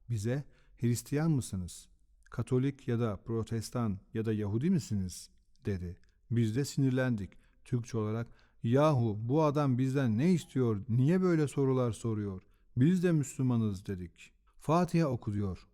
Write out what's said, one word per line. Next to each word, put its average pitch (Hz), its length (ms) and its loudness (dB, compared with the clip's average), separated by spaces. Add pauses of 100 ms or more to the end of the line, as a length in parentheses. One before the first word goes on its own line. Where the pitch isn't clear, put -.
(100)
Bize, 120 340 -2 (360)
"Hristiyan 139 500 0
mısınız? 98 580 -4 (420)
Katolik 131 580 -2
ya 117 120 0
da 110 160 -2
Protestan 113 800 -4 (160)
ya 113 100 -2
da 110 80 0
Yahudi 107 380 -2
misiniz?" 101 600 -4 (340)
dedi. 90 320 -6 (340)
Biz 113 260 2
de 139 80 0
sinirlendik. 127 680 0 (340)
Türkçe 117 340 -4
olarak, 110 280 -4 (360)
"Yahu 120 580 4
bu 131 220 2
adam 143 360 2
bizden 131 400 2
ne 165 140 4
istiyor, 120 560 0
niye 139 340 4
böyle 165 260 2
sorular 131 440 0
soruyor? 101 500 -6 (340)
Biz 170 260 4
de 180 100 4
Müslümanız." 120 720 0
dedik. 90 460 -10 (260)
"Fatiha 165 500 2
oku." 117 260 -4
diyor. 101 400 -4